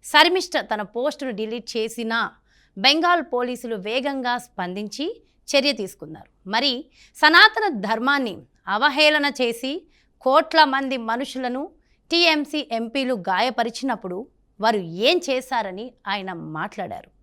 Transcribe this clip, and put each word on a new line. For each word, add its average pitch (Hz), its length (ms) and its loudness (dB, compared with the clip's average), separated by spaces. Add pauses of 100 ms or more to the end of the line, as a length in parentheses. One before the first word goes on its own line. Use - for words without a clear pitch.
శర్మిష్ఠ 339 480 4 (220)
తన 208 80 -4
పోస్టును 262 480 -6
డిలీట్ 220 460 -6
చేసినా 226 560 -4 (460)
బెంగాల్ 320 440 4 (100)
పోలీసులు 247 440 -4
వేగంగా 247 600 -4
స్పందించి 208 840 -8 (340)
చర్య 277 160 2
తీసుకున్నారు. 160 760 -12
మరి 247 420 -2 (240)
సనాతన 415 540 6
ధర్మాన్ని 226 720 -2 (300)
అవహేళన 285 640 4 (100)
చేసి 254 440 -4 (340)
కోట్ల 311 440 6
మంది 269 320 -2
మనుషులను 247 760 -4 (400)
టీఎంసీ 311 640 2
ఎంపీలు 233 420 -4
గాయపరిచినప్పుడు 220 1120 -4 (340)
వారు 220 160 2
ఏం 202 440 2 (100)
చేశారని 240 600 -4 (140)
ఆయన 190 260 -4
మాట్లాడారు. 160 760 -8 (120)